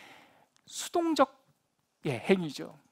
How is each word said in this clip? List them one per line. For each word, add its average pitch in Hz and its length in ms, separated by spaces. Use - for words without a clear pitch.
수동적, - 760
예, 131 120
행위죠. 156 600